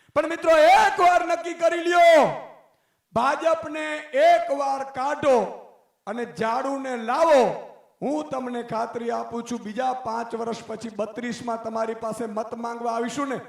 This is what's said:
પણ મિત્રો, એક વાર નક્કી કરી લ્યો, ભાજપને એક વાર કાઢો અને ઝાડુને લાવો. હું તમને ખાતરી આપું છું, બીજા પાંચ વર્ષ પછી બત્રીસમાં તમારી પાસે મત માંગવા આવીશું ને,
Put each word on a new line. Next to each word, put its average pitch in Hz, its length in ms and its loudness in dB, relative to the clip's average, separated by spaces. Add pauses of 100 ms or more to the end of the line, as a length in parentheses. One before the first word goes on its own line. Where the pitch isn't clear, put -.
(160)
પણ 311 140 0
મિત્રો, 330 280 2
એક 392 420 6
વાર 349 280 4
નક્કી 339 260 -4
કરી 339 300 0
લ્યો, 339 440 8 (840)
ભાજપને 311 840 -2
એક 330 540 4
વાર 277 320 -2
કાઢો 277 580 0 (680)
અને 233 180 -6
ઝાડુને 247 720 -4
લાવો. 247 720 2 (340)
હું 302 280 -4
તમને 247 340 -6
ખાતરી 233 460 -6
આપું 226 340 -6
છું, 233 200 -10
બીજા 254 300 -4
પાંચ 233 420 -8
વર્ષ 226 320 -6
પછી 220 220 -10
બત્રીસમાં 226 720 -8
તમારી 226 320 -6
પાસે 226 300 -8
મત 220 280 -8
માંગવા 233 380 -6
આવીશું 247 360 -4
ને, 254 100 -6 (120)